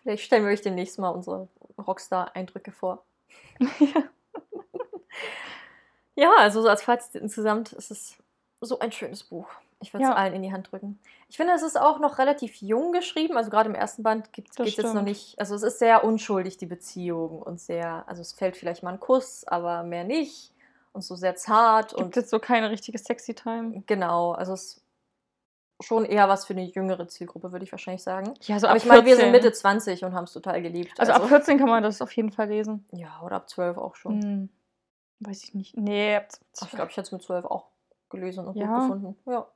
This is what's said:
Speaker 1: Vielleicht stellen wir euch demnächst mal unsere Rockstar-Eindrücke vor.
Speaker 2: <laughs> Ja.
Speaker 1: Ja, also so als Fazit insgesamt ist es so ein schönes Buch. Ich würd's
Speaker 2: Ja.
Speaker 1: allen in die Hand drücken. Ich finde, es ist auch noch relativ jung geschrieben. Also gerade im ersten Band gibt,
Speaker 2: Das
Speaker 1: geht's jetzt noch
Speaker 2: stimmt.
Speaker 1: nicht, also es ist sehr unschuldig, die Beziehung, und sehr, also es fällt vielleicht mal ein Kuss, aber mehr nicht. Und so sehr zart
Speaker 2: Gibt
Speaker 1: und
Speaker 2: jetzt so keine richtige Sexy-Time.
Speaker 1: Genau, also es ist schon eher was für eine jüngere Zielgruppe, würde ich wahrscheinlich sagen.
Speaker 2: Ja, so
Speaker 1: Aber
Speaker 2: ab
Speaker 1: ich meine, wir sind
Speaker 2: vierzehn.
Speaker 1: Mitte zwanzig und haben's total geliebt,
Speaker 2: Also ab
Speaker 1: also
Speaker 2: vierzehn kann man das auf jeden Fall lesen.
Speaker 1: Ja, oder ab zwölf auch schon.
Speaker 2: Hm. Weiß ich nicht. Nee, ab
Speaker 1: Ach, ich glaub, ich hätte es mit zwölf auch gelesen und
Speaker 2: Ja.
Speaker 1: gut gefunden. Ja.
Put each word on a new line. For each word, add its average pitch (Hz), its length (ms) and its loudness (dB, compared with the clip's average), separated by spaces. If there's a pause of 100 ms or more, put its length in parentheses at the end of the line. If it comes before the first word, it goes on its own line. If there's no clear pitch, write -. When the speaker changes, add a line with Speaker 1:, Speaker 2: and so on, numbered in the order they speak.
Speaker 1:
Vielleicht 214 220 -6
stellen 220 220 4
wir 202 60 2
euch 208 100 0
demnächst 185 380 -6
mal 190 100 -2
unsere 180 380 -8 (300)
Rockstar-Eindrücke 185 920 -8
vor. 185 320 -8 (560)
Speaker 2:
<laughs> 262 200 0
Ja. 285 240 2 (2250)
Speaker 1:
Ja, 320 200 8
also 208 240 6
so 226 80 6
als 208 140 4
Fazit - 380 -2
insgesamt 214 520 -2
ist - 180 -16
es - 240 -16 (460)
so 240 180 -6
ein 226 120 -4
schönes 196 320 -12
Buch. 175 240 -14 (340)
Ich 202 120 -16
würd's 214 140 -2
Speaker 2:
Ja. 254 80 2
Speaker 1:
allen 196 180 0
in 190 80 -8
die 190 120 -8
Hand 190 180 -12
drücken. 202 280 -14 (280)
Ich - 80 -20
finde, 339 180 2
es 320 80 2
ist 320 180 -4
auch 302 200 4
noch 285 200 0
relativ 269 360 0
jung 247 380 -2
geschrieben. 339 440 -2
Also 220 120 -2
gerade 214 200 2
im 208 60 -6
ersten - 280 -6
Band 220 280 -2
gibt, - 260 -18
Speaker 2:
Das 240 80 -4
Speaker 1:
geht's 214 120 -4
jetzt 220 80 -2
noch 226 60 -2
Speaker 2:
stimmt. 208 180 0
Speaker 1:
nicht, - 300 -10
also 202 160 -6
es 208 80 -6
ist 247 160 -2
sehr 226 260 6
unschuldig, 208 520 -2
die - 100 -12
Beziehung, 165 720 -8
und 175 180 -14
sehr, 170 480 -8
also 175 140 -14
es 170 100 -16
fällt 185 240 -4
vielleicht 170 260 -8
mal 180 120 -8
ein 196 60 -12
Kuss, - 460 0
aber 170 380 -4
mehr 175 220 -8
nicht. 285 480 -6 (400)
Und 202 80 -12
so 185 140 -12
sehr 180 200 -2
zart 220 540 4
Speaker 2:
Gibt - 120 -8
Speaker 1:
und 180 140 -8
Speaker 2:
jetzt 240 140 -2
so 220 100 0
keine 220 300 0
richtige 214 280 -10
Sexy-Time. 226 880 -10
Speaker 1:
Genau, 175 460 0
also 185 220 -6
es 185 100 -10 (140)
ist - 40 -20 (1000)
schon 226 240 0
eher 202 240 4
was 190 160 2
für - 80 -8
eine 185 100 -6
jüngere 185 460 -6
Zielgruppe, 180 420 -14
würde 180 140 -12
ich 180 80 -20
wahrscheinlich 185 300 -12
sagen. 190 300 -6 (100)
Speaker 2:
Ja, 208 160 -2
so 214 80 2
Speaker 1:
Aber 220 100 6
Speaker 2:
ab - 0 -
Speaker 1:
ich 220 80 2
meine, 233 200 12
wir 254 120 12
sind 240 80 8
Speaker 2:
vierzehn. 240 80 6
Speaker 1:
Mitte 240 180 8
zwanzig 202 540 0
und 185 100 -6
haben's 175 160 -8
total 175 300 -6
geliebt, 175 360 -8
Speaker 2:
Also 226 140 2
ab - 60 6
Speaker 1:
also 233 100 2
Speaker 2:
vierzehn 285 300 6
kann 269 100 4
man 226 160 4
das 208 180 -2
auf - 120 -8
jeden 220 180 -2
Fall 214 160 -4
lesen. 214 460 -6
Speaker 1:
Ja, 170 280 -16
oder - 140 -8
ab - 140 -8
zwölf 175 280 -4
auch - 180 -10
schon. 214 280 -6
Speaker 2:
Hm. 196 260 -6 (680)
Weiß 202 240 -14
ich - 100 -20
nicht. 196 220 -12
Nee, 208 400 0
ab 208 120 -4 (340)
Speaker 1:
Ach, 196 60 -12
ich - 40 -18
glaub, 151 180 -8
ich - 80 -20
hätte 185 100 -10
es - 40 -16
mit 185 120 -12
zwölf 175 220 -6
auch - 200 -8 (440)
gelesen 185 380 -10
und 190 80 -12
Speaker 2:
Ja. 208 120 -4
Speaker 1:
gut 226 140 0
gefunden. 196 340 -4 (100)
Ja. 247 300 -6